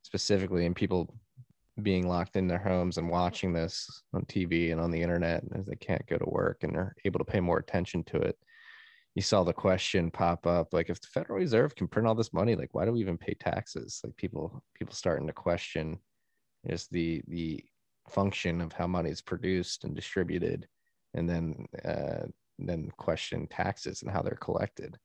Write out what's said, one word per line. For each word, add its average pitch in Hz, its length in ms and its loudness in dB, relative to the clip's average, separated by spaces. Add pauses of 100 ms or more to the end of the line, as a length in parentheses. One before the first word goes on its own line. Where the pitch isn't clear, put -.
specifically, 95 640 2
and 87 100 2
people 90 380 0 (720)
being 92 240 4
locked 87 280 0
in 95 120 4
their 90 120 2
homes 90 380 2
and 85 120 -2
watching 87 440 2
this 82 340 -2 (260)
on 92 120 -2
T 92 200 0
V 85 260 2
and 82 100 0
on 85 100 2
the 82 100 0
internet 85 420 2 (120)
as 98 120 -4
they - 80 -6
can't - 320 -2
go - 100 0
to - 80 0
work - 380 0
and 78 120 -2
are 92 200 -2 (100)
able - 140 0
to - 60 0
pay - 140 2
more 85 200 4
attention 90 460 0
to - 120 -2
it. - 180 2 (800)
You 98 60 0
saw 98 220 4
the 85 100 2
question 92 580 2
pop 85 360 2
up, 87 260 2
like, 85 160 2
if 87 120 -4
the - 60 -18
Federal - 320 -2
Reserve 143 360 4
can 92 120 -2
print 113 200 2
all 110 80 4
this 110 180 0
money, 98 220 4
like, - 180 -4
why 85 120 2
do 117 60 4
we 120 80 0
even 92 180 0
pay - 160 -4
taxes? - 680 -4
Like, - 140 -10
people, - 460 -6 (140)
people - 160 -8
starting 78 340 0
to 78 60 -4
question 82 680 -2 (680)
just - 240 -6
the, 82 360 0
the 82 360 -4 (440)
function 92 540 0
of 82 100 -4
how 87 160 -2
money 90 220 0
is 82 120 -6
produced - 640 -2
and 76 120 -6
distributed, 87 720 -2 (480)
and 85 120 0
then, 82 380 -2 (180)
uh, - 440 -4 (320)
then 85 380 -4
question - 500 -2
taxes - 560 -4
and - 80 -6
how - 100 0
they're - 140 -2
collected. - 560 -4 (140)